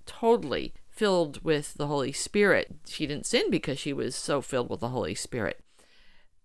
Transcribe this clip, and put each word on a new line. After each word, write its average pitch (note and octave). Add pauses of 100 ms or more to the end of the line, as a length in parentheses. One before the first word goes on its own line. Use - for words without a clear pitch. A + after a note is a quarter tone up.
totally D3 (160)
filled F3
with D3
the D3
Holy C#3+
Spirit. F#3 (140)
She -
didn't C#3
sin E4
because D#3
she D3
was B2+
so C#3+
filled B2
with G2+
the A#2
Holy G#2
Spirit. - (840)